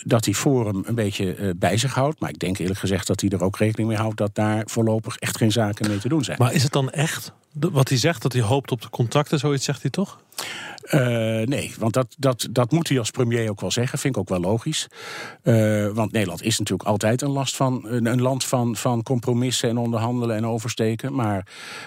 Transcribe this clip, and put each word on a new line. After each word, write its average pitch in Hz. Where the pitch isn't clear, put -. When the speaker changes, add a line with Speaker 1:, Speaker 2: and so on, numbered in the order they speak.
Speaker 1:
dat 117
die 98
Forum 107
een 113
beetje, 98
eh, 98
bij 95
zich 127
houdt. 139
Maar 80
ik 78
denk 90
eerlijk 92
gezegd 95
dat -
hij 101
er 92
ook 95
rekening 107
mee 107
houdt 110
dat 104
daar 107
voorlopig 110
echt 117
geen 110
zaken 107
mee 104
te 110
doen 147
zijn. -
Speaker 2:
Maar 123
is 147
het 143
dan 135
echt -
de, 156
wat 135
hij 131
zegt, -
dat 127
hij 127
hoopt 127
op 120
de -
contacten? 143
Zoiets 143
zegt -
hij 139
toch? -
Speaker 1:
Eh, -
nee, 113
want 110
dat, -
dat, 131
dat 120
moet 165
hij 135
als 107
premier 117
ook 98
wel 92
zeggen. 120
Vind 135
ik 104
ook 92
wel 92
logisch. 113
Eh, 107
want 107
Nederland 92
is 113
natuurlijk 101
altijd 113
een 143
last 139
van, 127
een, 117
een 123
land 131
van, 120
van 117
compromissen 123
en 113
onderhandelen 117
en 110
oversteken. 113
Maar, 104